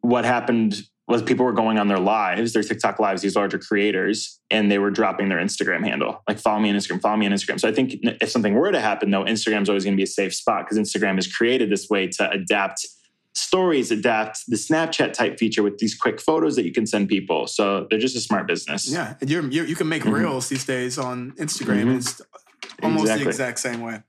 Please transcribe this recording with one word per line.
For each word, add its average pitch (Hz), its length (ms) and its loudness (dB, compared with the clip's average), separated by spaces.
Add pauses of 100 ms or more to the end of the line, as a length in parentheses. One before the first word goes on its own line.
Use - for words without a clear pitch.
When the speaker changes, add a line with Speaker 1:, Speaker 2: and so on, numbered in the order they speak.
Speaker 1:
what 120 240 2
happened 117 580 2 (260)
was 117 140 2
people 123 220 2
were 127 80 2
going 110 260 2
on 104 100 2
their 98 120 2
lives, 104 520 0
their 113 120 2
TikTok 101 340 -2
lives, 98 240 0
these 98 140 0
larger 98 220 0
creators, 101 800 0 (100)
and 107 200 4
they 101 80 4
were 101 120 2
dropping 98 380 0
their 90 100 0
Instagram 92 460 -2
handle. - 440 -4
Like, 104 120 -2
"Follow 107 180 2
me 107 120 2
on 101 60 2
Instagram, 95 240 -2
follow 107 160 0
me 107 100 2
on 98 60 2
Instagram." 98 280 -2
So 110 80 2
I 107 40 2
think 131 220 0 (100)
n-, - 160 0
if - 100 -2
something 101 240 2
were 170 180 4
to 156 80 2
happen, 104 300 0
though, 98 140 2
Instagram's 107 440 0
always 98 160 2
gonna 98 120 2
be 95 60 2
a 95 40 0
safe 95 280 -2
spot - 340 -2
'cause 104 100 0
Instagram 101 380 0
has 92 160 0
created 117 380 2
this 98 180 -2
way 95 200 0
to 92 220 -2
adapt 98 560 -2 (480)
stories, 170 560 2
adapt 110 580 0
the 117 80 0
Snapchat 156 560 0
type 117 260 -2
feature 110 240 2
with 101 160 0
these 110 160 0
quick - 260 -2
photos 156 360 2
that 120 80 2
you - 80 -4
can 110 140 0
send 101 220 0
people. 92 380 0
So 104 440 0
they're 110 80 2
just 127 180 -2
a 117 40 -4
smart 98 260 -2
business. - 440 -4
Speaker 2:
Yeah, 143 300 -4
and 135 100 -4
you're, 156 180 0
you're, 151 180 -2
you 160 100 -4
can 165 120 -2
make 156 160 -2
Speaker 1:
Mm-hmm. 214 80 2
Speaker 2:
reels 131 360 0
these 135 160 -4
days 127 340 -4
on 127 340 -6
Instagram. 113 520 -2
Speaker 1:
Mm-hmm. 127 140 4
Speaker 2:
It's - 220 -6 (640)
almost 107 220 2
Speaker 1:
Exactly. 110 200 2
Speaker 2:
the - 60 2
exact 120 300 -4
same 117 220 -4
way. 113 260 -10